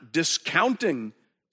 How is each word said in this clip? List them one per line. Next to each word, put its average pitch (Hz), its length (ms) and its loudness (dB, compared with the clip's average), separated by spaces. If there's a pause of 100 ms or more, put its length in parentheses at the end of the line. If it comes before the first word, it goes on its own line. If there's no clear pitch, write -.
(120)
discounting 165 1000 0 (400)